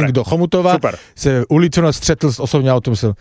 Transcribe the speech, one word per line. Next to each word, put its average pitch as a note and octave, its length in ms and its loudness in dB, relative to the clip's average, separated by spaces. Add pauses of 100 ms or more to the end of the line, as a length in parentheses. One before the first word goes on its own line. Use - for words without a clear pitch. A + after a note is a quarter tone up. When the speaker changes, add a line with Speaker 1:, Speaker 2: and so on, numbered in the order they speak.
Speaker 1:
Dobre. C#3 120 0
Speaker 2:
do B2 120 0
Chomutova F3 480 0
Speaker 1:
Super. C3 260 -2 (140)
Speaker 2:
se C3 340 -2
u D#3 100 0
Litvina E3+ 360 2
střetl D3+ 400 -2
s - 80 -8
osobním C3+ 320 0
automobilem. A#2 480 0